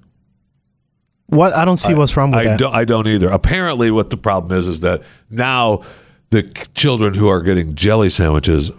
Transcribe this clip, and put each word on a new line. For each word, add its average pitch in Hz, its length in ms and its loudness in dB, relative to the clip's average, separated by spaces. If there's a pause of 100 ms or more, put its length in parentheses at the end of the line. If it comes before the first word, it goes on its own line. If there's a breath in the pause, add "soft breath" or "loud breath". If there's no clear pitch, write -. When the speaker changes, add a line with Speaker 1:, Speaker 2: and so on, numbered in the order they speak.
(1300)
Speaker 1:
What? 170 260 2
I 160 120 2
don't 180 120 2
see 190 160 0
Speaker 2:
I, 151 40 2
Speaker 1:
what's 143 200 2
wrong 139 140 2
with 117 80 2
Speaker 2:
I 117 60 0
Speaker 1:
that. 107 140 0
Speaker 2:
don't, 135 160 -2
I 117 80 2
don't 113 240 0
either. 98 220 0
Apparently 123 600 0
what 107 180 0
the 110 80 -8
problem 92 400 -2
is, 90 100 -2
is 82 140 -8
that 87 220 -2 (260 loud breath)
now 120 520 -2 (500 loud breath)
the 104 120 2
k-, - 200 -14 (120)
children 110 380 0
who 104 140 2
are 92 140 2
getting 85 340 -2
jelly 101 340 2
sandwiches 78 680 0